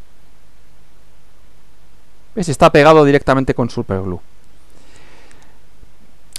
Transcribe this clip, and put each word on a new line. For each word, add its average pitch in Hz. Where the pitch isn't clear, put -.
¿Ves? 190
Está 156
pegado 156
directamente 139
con 120
superglue. 95